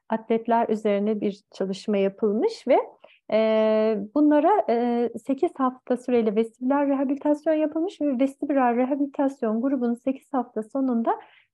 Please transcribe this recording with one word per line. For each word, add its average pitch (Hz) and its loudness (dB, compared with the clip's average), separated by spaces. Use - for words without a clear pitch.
atletler 226 0
üzerine 208 -2
bir 202 -4
çalışma 196 -4
yapılmış 208 -2
ve, 285 4
e, 220 2
bunlara, 302 4
e, 240 0
sekiz 277 -2
hafta 254 -2
süreyle 233 0
vestibüler 254 0
rehabilitasyon 285 0
yapılmış 311 -2
ve 277 0
vestibüler 269 0
rehabilitasyon 269 -2
grubunun 240 0
sekiz - -6
hafta 247 -4
sonunda 262 -2